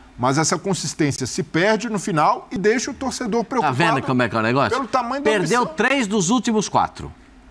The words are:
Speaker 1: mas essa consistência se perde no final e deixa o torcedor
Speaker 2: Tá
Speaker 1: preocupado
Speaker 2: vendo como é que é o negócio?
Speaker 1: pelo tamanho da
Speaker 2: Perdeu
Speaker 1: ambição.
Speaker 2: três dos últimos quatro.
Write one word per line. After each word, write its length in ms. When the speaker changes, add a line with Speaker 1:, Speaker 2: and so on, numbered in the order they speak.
Speaker 1:
mas 220
essa 180
consistência 680
se 160
perde 460
no 100
final 520
e 60
deixa 320
o 40
torcedor 500
Speaker 2:
Tá 60
Speaker 1:
preocupado 260
Speaker 2:
vendo 260
como 220
é 60
que 60
é 40
o 20
negócio? 300
Speaker 1:
pelo 160
tamanho 360
da 60
Speaker 2:
Perdeu 320
Speaker 1:
ambição. 140
Speaker 2:
três 320
dos 240
últimos 360
quatro. 460